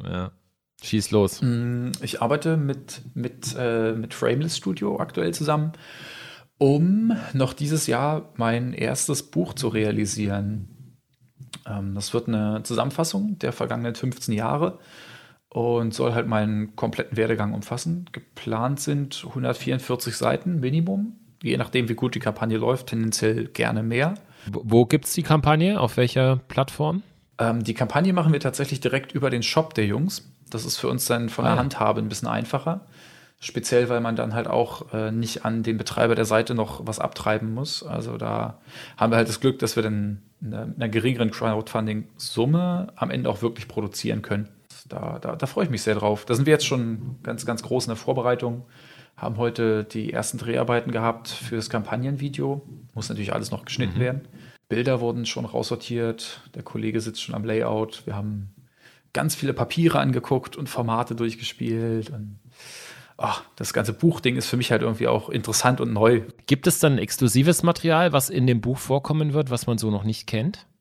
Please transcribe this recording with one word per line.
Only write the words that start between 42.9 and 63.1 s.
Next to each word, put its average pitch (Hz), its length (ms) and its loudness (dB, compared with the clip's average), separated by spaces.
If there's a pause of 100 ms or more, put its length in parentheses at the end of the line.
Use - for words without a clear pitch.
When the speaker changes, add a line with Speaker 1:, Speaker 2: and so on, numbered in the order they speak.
Speaker 2:
am - 140 -2
Ende 127 220 -2
auch 101 100 -2
wirklich 117 260 -2
produzieren 107 540 -4
können. 104 280 -2 (380)
Da, - 320 -8
da, - 160 -6
da 165 120 -4
freue 202 180 0
ich 135 60 -2
mich 110 100 -2
sehr 107 140 2
drauf. 104 280 0
Da 120 120 0
sind 135 100 4
wir 151 80 6
jetzt 147 140 4
schon 120 560 -2
ganz, 117 240 -6
ganz 113 160 -4
groß 123 220 0
in 117 40 -6
der 113 80 -4
Vorbereitung. 123 680 -2 (520)
Haben 113 200 -4
heute 117 480 2
die 110 280 -6
ersten 113 240 -2
Dreharbeiten 120 540 0
gehabt 117 380 0
für 117 260 -8
das 110 160 -4
Kampagnenvideo. 139 920 -4 (320)
Muss 110 160 -8
natürlich 107 240 -4
alles 107 160 -4
noch - 160 -6
geschnitten 98 320 -4
Speaker 1:
Mhm. 123 40 2
Speaker 2:
werden. 131 200 0 (480)
Bilder 123 320 0
wurden 117 240 -2
schon 120 200 -6
raussortiert. 117 960 -4 (120)
Der - 80 -12
Kollege 110 400 -4
sitzt 113 220 -8
schon - 100 -8
am 107 100 -4
Layout. 110 640 -2
Wir 104 100 -6
haben 104 380 -6 (580)
ganz 160 240 0
viele 139 180 -2
Papiere 143 460 2
angeguckt 131 560 0
und - 140 -8
Formate 117 440 -2
durchgespielt. 113 960 -2
Und, 104 300 -10 (800)